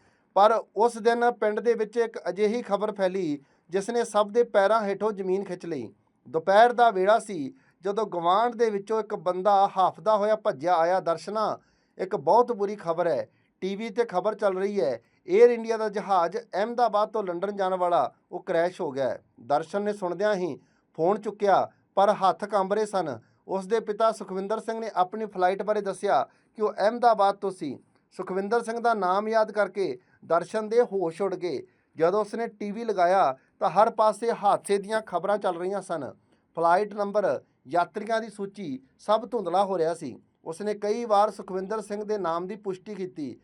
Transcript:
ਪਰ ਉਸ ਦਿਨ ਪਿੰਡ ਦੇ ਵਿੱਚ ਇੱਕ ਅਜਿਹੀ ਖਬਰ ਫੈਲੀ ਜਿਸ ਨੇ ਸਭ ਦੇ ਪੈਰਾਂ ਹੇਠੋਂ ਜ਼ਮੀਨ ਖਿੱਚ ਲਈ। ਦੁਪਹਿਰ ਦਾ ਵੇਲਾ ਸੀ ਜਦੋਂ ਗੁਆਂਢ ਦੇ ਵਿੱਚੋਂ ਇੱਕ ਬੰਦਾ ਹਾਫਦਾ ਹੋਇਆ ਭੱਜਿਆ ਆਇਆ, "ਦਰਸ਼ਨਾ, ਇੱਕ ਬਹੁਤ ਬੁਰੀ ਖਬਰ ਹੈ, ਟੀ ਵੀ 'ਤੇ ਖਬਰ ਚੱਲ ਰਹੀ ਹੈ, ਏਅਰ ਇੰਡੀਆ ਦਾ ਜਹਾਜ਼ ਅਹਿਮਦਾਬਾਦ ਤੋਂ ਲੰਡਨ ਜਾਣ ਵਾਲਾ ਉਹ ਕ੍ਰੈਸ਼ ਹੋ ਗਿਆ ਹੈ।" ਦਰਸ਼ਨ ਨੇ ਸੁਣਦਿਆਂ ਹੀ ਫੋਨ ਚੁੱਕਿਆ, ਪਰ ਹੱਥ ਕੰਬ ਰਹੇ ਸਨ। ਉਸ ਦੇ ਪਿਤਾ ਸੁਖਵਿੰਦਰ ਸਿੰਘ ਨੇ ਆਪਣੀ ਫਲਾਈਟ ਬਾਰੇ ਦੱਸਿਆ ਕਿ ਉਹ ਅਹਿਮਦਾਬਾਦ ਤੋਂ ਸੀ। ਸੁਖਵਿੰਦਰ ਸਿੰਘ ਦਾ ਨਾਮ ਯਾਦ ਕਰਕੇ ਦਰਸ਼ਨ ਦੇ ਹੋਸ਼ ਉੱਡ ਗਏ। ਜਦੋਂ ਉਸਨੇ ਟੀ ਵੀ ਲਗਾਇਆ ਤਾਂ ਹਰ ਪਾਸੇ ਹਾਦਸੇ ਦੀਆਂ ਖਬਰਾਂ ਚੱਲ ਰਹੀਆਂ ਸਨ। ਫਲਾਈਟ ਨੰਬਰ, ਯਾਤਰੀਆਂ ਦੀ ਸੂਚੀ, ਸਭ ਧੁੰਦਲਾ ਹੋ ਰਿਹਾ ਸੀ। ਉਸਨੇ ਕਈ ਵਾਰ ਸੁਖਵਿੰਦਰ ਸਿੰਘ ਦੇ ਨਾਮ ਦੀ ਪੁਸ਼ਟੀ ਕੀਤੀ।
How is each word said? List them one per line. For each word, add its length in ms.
ਪਰ 300
ਉਸ 220
ਦਿਨ 340
ਪਿੰਡ 280
ਦੇ 140
ਵਿੱਚ 240
ਇੱਕ 220
ਅਜਿਹੀ 320
ਖਬਰ 300
ਫੈਲੀ 480
ਜਿਸ 200
ਨੇ 140
ਸਭ 260
ਦੇ 140
ਪੈਰਾਂ 400
ਹੇਠੋਂ 280
ਜ਼ਮੀਨ 320
ਖਿੱਚ 220
ਲਈ। 280
ਦੁਪਹਿਰ 440
ਦਾ 160
ਵੇਲਾ 300
ਸੀ 340
ਜਦੋਂ 240
ਗੁਆਂਢ 500
ਦੇ 140
ਵਿੱਚੋਂ 300
ਇੱਕ 160
ਬੰਦਾ 640
ਹਾਫਦਾ 400
ਹੋਇਆ 180
ਭੱਜਿਆ 400
ਆਇਆ, 240
"ਦਰਸ਼ਨਾ, 580
ਇੱਕ 180
ਬਹੁਤ 360
ਬੁਰੀ 240
ਖਬਰ 320
ਹੈ, 220
ਟੀ 140
ਵੀ 140
'ਤੇ 160
ਖਬਰ 300
ਚੱਲ 220
ਰਹੀ 240
ਹੈ, 200
ਏਅਰ 220
ਇੰਡੀਆ 280
ਦਾ 120
ਜਹਾਜ਼ 480
ਅਹਿਮਦਾਬਾਦ 720
ਤੋਂ 140
ਲੰਡਨ 320
ਜਾਣ 180
ਵਾਲਾ 400
ਉਹ 80
ਕ੍ਰੈਸ਼ 420
ਹੋ 100
ਗਿਆ 180
ਹੈ।" 140
ਦਰਸ਼ਨ 420
ਨੇ 120
ਸੁਣਦਿਆਂ 420
ਹੀ 240
ਫੋਨ 280
ਚੁੱਕਿਆ, 500
ਪਰ 180
ਹੱਥ 320
ਕੰਬ 280
ਰਹੇ 120
ਸਨ। 340
ਉਸ 200
ਦੇ 120
ਪਿਤਾ 320
ਸੁਖਵਿੰਦਰ 480
ਸਿੰਘ 200
ਨੇ 160
ਆਪਣੀ 300
ਫਲਾਈਟ 380
ਬਾਰੇ 180
ਦੱਸਿਆ 460
ਕਿ 60
ਉਹ 120
ਅਹਿਮਦਾਬਾਦ 640
ਤੋਂ 160
ਸੀ। 280
ਸੁਖਵਿੰਦਰ 520
ਸਿੰਘ 160
ਦਾ 140
ਨਾਮ 340
ਯਾਦ 240
ਕਰਕੇ 480
ਦਰਸ਼ਨ 440
ਦੇ 120
ਹੋਸ਼ 400
ਉੱਡ 140
ਗਏ। 280
ਜਦੋਂ 240
ਉਸਨੇ 260
ਟੀ 240
ਵੀ 120
ਲਗਾਇਆ 540
ਤਾਂ 100
ਹਰ 200
ਪਾਸੇ 420
ਹਾਦਸੇ 460
ਦੀਆਂ 240
ਖਬਰਾਂ 360
ਚੱਲ 180
ਰਹੀਆਂ 260
ਸਨ। 320
ਫਲਾਈਟ 380
ਨੰਬਰ, 480
ਯਾਤਰੀਆਂ 540
ਦੀ 80
ਸੂਚੀ, 500
ਸਭ 300
ਧੁੰਦਲਾ 360
ਹੋ 120
ਰਿਹਾ 160
ਸੀ। 280
ਉਸਨੇ 280
ਕਈ 320
ਵਾਰ 260
ਸੁਖਵਿੰਦਰ 500
ਸਿੰਘ 220
ਦੇ 140
ਨਾਮ 300
ਦੀ 80
ਪੁਸ਼ਟੀ 400
ਕੀਤੀ। 480